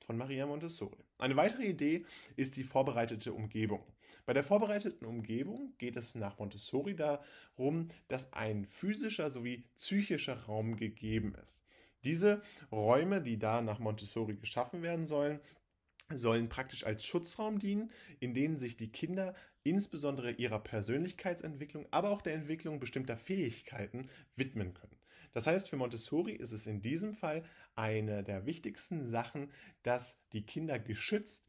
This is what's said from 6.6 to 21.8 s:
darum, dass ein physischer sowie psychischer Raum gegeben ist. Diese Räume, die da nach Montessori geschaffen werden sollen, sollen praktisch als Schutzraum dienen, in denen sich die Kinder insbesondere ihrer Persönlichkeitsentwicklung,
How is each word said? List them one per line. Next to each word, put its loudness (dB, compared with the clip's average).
darum, 0
dass -4
ein 0
physischer -2
sowie -4
psychischer 0
Raum 0
gegeben 0
ist. -20
Diese 6
Räume, 6
die 0
da 4
nach 0
Montessori -2
geschaffen -4
werden 0
sollen, 2
sollen 4
praktisch -6
als -2
Schutzraum -2
dienen, 0
in -2
denen 2
sich -4
die -6
Kinder -2
insbesondere 0
ihrer 0
Persönlichkeitsentwicklung, -2